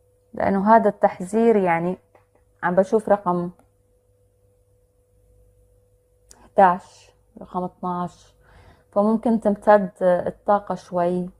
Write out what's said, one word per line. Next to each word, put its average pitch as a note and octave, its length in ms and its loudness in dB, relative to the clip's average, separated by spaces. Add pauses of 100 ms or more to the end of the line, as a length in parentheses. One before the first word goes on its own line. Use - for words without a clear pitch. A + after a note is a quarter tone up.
(340)
لأنه G3 420 2
هذا G#3 120 4
التحذير G#3 680 0
يعني F3+ 420 -2 (640)
عم F3 120 -2
بشوف G#3+ 340 0
رقم F3+ 420 -2 (3000)
احداعش، - 760 -2 (260)
رقم F3+ 240 -10
اثناعش، F3+ 680 -10 (580)
فممكن A3 480 0
تمتد G3+ 500 2 (120)
الطاقة F#3 720 -2
شوي F3+ 640 -4